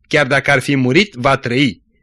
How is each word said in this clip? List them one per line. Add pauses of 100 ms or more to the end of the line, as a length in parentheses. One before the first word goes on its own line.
chiar
dacă
ar
fi
murit,
va
trăi. (200)